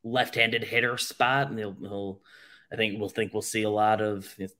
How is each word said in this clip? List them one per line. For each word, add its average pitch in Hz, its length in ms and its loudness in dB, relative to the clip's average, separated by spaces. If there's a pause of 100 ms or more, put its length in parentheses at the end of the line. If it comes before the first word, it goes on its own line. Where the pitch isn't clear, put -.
left-handed 117 600 0
hitter 120 320 0
spot, 135 540 2
and 110 80 -6
he'll, 101 220 -6
he'll, 98 400 -6 (520)
I - 40 -8
think 110 220 0
we'll 104 100 -4
think 104 240 -2
we'll 107 100 -2
see 110 220 -2
a 107 60 2
lot 107 300 4
of 104 320 -2 (280)